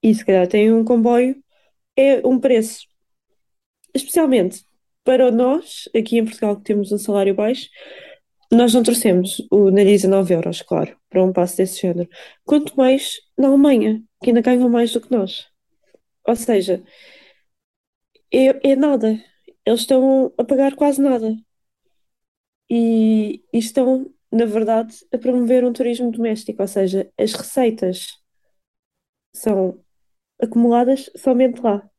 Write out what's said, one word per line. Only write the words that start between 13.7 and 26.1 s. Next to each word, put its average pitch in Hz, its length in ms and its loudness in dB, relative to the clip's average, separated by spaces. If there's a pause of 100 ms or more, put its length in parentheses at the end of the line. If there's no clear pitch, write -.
que - 80 -2
ainda 233 120 4
ganham 247 280 2
mais 233 240 0
do 226 80 -4
que - 100 -10
nós. 202 360 -4 (800)
Ou 233 80 0
seja, 196 480 -2 (1500)
é, 269 400 2
é 277 40 4
nada. 226 480 0 (420)
Eles 226 160 0
estão 269 560 2
a 262 60 -2
pagar 277 320 0
quase 277 260 0
nada. 226 340 -2 (1300)
E, 220 720 0 (100)
e 240 60 0
estão, 262 520 -2 (200)
na 226 140 0
verdade, 220 500 -2 (180)
a 254 40 -4
promover 247 480 0
um 240 80 -2
turismo 240 380 -4